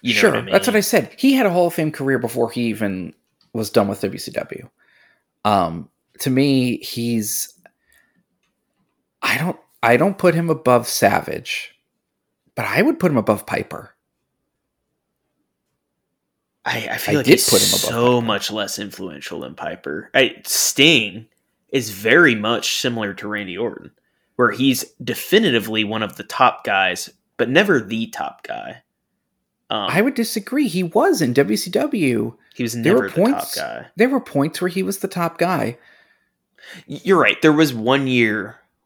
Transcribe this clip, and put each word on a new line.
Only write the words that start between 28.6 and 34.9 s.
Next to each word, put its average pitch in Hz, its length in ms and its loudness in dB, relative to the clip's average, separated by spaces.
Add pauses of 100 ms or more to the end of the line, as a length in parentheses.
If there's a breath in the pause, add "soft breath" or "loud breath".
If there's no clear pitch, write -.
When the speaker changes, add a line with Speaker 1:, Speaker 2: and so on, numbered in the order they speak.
Speaker 1:
Um, 104 180 -4
Speaker 2:
I 170 120 2
would 277 120 0
disagree. 247 540 -2
He 180 160 -2
was 233 380 2
in 127 120 0
W 165 240 2
C - 140 -8
W. 147 680 -2 (160 soft breath)
Speaker 1:
He - 80 -10
was 117 120 -4
Speaker 2:
There 120 200 2
were 107 140 2
Speaker 1:
never - 20 -6
the 170 160 2
top 262 80 2
Speaker 2:
points, - 220 -6
Speaker 1:
guy. 60 400 -8
Speaker 2:
there 233 140 4
were 269 100 0
points - 420 -2
where 180 80 -2
he 185 140 -4
was 190 160 -6